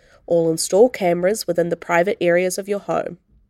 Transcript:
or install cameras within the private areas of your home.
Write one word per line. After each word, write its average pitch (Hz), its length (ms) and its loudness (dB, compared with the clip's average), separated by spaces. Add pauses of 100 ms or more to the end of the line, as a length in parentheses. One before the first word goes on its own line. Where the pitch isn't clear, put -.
(260)
or 165 260 2
install 190 380 4
cameras 180 580 -2
within 170 220 -2
the 170 80 -4
private 175 420 0
areas 180 380 0
of 196 100 -8
your 202 120 -4
home. 170 380 -6 (320)